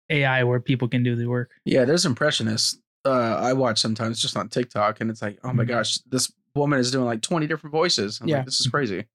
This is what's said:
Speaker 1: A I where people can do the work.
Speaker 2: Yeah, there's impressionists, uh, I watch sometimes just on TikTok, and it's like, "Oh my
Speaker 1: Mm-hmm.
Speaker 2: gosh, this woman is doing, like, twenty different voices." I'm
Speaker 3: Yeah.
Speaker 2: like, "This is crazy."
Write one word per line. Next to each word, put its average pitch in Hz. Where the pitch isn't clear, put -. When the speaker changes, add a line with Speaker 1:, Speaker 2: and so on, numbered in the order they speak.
Speaker 1:
A 143
I 131
where 123
people 127
can 123
do 120
the 117
work. 123
Speaker 2:
Yeah, 127
there's 175
impressionists, 113
uh, 139
I 123
watch 127
sometimes 113
just -
on 104
TikTok, 107
and 110
it's 110
like, 104
"Oh 127
my 123
Speaker 1:
Mm-hmm. 120
Speaker 2:
gosh, 110
this 127
woman 143
is 123
doing, 127
like, 117
twenty 165
different 156
voices." 147
I'm 123
Speaker 3:
Yeah. 151
Speaker 2:
like, 131
"This 131
is -
crazy." 113